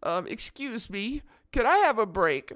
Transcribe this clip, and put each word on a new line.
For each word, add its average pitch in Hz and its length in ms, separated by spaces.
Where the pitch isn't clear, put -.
Um, 175 240
excuse 240 600
me, 220 340
could 240 140
I 339 120
have 311 200
a 220 80
break? 165 500